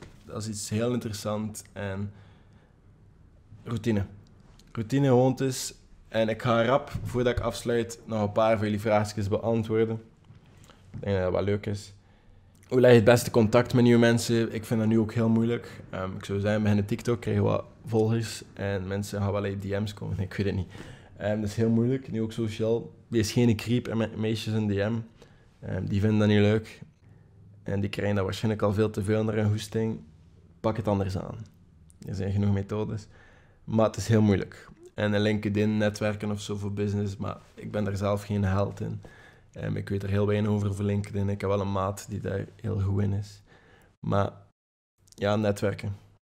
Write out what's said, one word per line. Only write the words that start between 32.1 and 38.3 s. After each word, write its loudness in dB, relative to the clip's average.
zijn -4
genoeg 2
methodes. -4
Maar 2
het 0
is -6
heel 6
moeilijk. 2
En 0
een 2
LinkedIn-netwerken 0
of -6
zo -8
voor -6
business, -2
maar -8
ik -12
ben -2
daar -2
zelf 0
geen -2